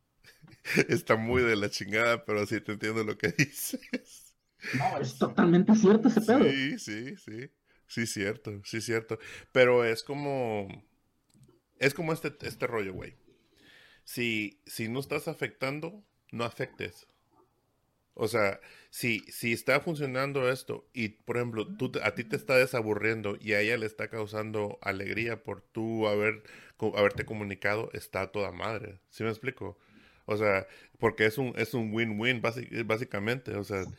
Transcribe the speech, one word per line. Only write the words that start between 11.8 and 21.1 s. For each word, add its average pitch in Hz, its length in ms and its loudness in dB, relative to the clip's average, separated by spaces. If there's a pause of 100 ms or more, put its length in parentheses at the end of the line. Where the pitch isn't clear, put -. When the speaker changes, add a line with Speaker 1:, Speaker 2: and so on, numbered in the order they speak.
Speaker 1:
como 160 180 -2
este, 156 200 -6 (100)
este 117 240 -6
rollo, 107 260 -2
güey. 90 220 -12 (880)
Si, 110 640 -2
si 113 220 -6
no 120 100 -4
estás 143 300 -4
afectando, 151 760 -6 (300)
no 113 100 -4
afectes. 110 640 -8 (1080)
O 110 140 -2
sea, 101 320 0 (300)
si, 113 380 -2
si - 240 -2
está 131 280 0
funcionando 139 680 -2
esto 127 420 -6
y, 113 160 -4
por 113 280 -8